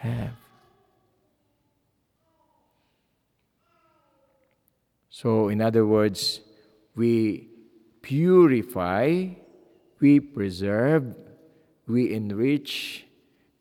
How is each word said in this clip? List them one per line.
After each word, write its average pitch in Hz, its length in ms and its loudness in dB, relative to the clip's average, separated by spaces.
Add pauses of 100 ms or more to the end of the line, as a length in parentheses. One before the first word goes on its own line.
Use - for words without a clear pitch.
have. 117 320 -8 (4000)
So, 110 400 -2
in 104 100 -2
other 113 260 2
words, 107 540 0 (560)
we 113 540 -2 (520)
purify, 143 1300 2 (720)
we 143 220 6
preserve, 107 960 -2 (680)
we 117 280 -2
enrich 110 920 -6 (560)